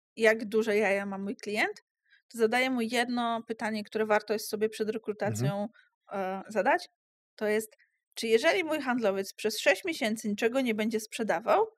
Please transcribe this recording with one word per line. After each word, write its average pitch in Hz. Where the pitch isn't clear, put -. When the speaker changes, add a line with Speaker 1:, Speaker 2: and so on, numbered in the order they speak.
Speaker 1:
jak 220
duże 214
jaja 202
ma 196
mój 196
klient, 240
to 233
zadaję 240
mu 254
jedno 233
pytanie, 220
które 220
warto 214
jest 214
sobie 220
przed 220
rekrutacją, 208
Speaker 2:
Mhm. 190
Speaker 1:
e, -
zadać. 226
To 214
jest, 220
czy -
jeżeli 294
mój 311
handlowiec 220
przez -
sześć -
miesięcy 226
niczego 226
nie 233
będzie 214
sprzedawał, 220